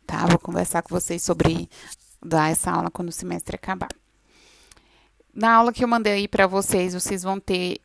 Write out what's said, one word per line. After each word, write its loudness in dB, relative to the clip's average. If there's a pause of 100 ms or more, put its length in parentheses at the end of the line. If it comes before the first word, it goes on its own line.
tá? -4
Vou 6
conversar -2
com -8
vocês -4
sobre 0 (500)
dar 2
essa 0
aula 0
quando -8
o -10
semestre -8
acabar. -8 (1400)
Na 2
aula 6
que -2
eu 2
mandei 2
aí 0
pra 4
vocês, 0
vocês -2
vão -4
ter -4